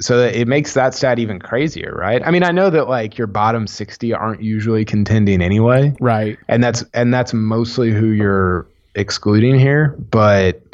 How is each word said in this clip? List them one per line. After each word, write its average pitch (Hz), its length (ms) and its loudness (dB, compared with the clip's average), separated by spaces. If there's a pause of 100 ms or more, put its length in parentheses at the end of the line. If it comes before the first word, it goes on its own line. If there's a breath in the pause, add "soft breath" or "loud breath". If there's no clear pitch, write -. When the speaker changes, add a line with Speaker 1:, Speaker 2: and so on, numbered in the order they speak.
Speaker 1:
so 123 160 0
that 120 160 2
it 117 140 -2
makes 143 260 -2
that 131 220 0
stat 123 240 0
even 107 180 -6
crazier, - 580 -6
right? 107 300 -2
I 160 60 0
mean, 180 120 2
I 180 60 0
know 185 220 2
that, 143 180 0
like, 113 260 -4
your 113 120 -4
bottom 107 400 -2
sixty 113 440 -8
aren't 107 300 -6
usually 110 440 -2
contending 104 540 2
anyway. 120 600 2
Speaker 2:
Right. 110 480 -2
Speaker 1:
And 120 160 2
that's, 120 200 -2 (120)
and 120 180 2
that's 127 180 -2
mostly 113 600 -2
who 107 160 2
you're 98 600 0 (280)
excluding 107 640 2
here, 139 380 2 (160)
but, 101 500 2 (120)